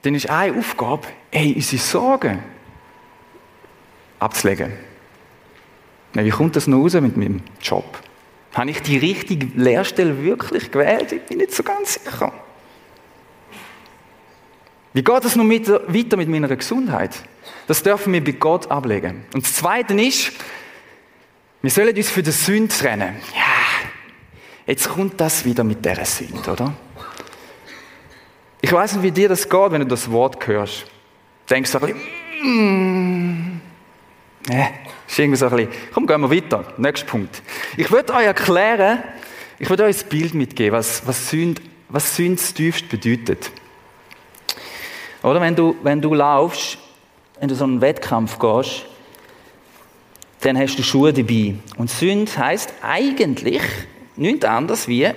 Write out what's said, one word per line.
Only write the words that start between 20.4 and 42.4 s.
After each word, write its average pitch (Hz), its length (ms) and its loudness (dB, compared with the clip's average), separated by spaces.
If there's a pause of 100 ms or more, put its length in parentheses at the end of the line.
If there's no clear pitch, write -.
wir 135 100 0
sollen 214 240 4
uns 208 140 -2
für 185 120 0
die 156 80 0
Sünde 208 420 2
trennen. 104 440 -2 (180)
Ja, - 560 -2 (760)
jetzt - 220 -2
kommt 190 320 -4
das 160 240 0
wieder 123 200 0
mit 107 200 -2
dieser 80 200 -2
Sünde, - 440 -6
oder? 123 240 -2 (1900)
Ich - 60 2
weiss 190 220 2
nicht, 196 100 -2
wie 185 80 2
dir 190 160 4
das 180 200 0
geht, 196 220 4
wenn 151 120 0
du 131 40 0
das 123 240 -2
Wort 123 360 0
hörst. 104 400 -2 (640)
Denkst 131 220 2
du 139 80 0
ein 139 80 0
bisschen, 214 140 -6 (420)
mm, 185 1160 0 (880)
ne, 131 220 2 (360)
ist - 120 -4
irgendwie 143 200 4
so 131 80 4
ein 120 100 2
bisschen, 113 160 0 (220)
komm, 269 100 2
gehen 156 160 4
wir 135 120 2
weiter. 123 320 0 (120)
Nächster 143 300 -2
Punkt. - 360 -6 (340)
Ich - 160 0
würde 269 200 2
euch 240 120 4
erklären, 202 800 4 (560)
ich 131 100 -4
würde 190 140 4
euch 202 180 2
ein - 60 -14
Bild 156 260 -2
mitgeben, 117 420 2
was, - 300 -2
was - 240 -4
Sünde, 165 320 -2 (260)
was - 280 -2
Sünde 175 260 0